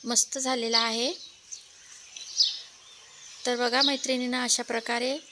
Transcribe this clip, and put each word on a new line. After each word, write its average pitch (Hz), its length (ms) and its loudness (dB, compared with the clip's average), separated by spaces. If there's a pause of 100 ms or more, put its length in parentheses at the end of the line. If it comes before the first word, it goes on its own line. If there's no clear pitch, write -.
मस्त 233 320 2
झालेला 240 420 2
आहे. 233 340 2 (2250)
तर 247 100 2
बघा 247 260 2
मैत्रिणींनो, 254 640 0
अशा 240 200 2
प्रकारे 240 540 -2 (140)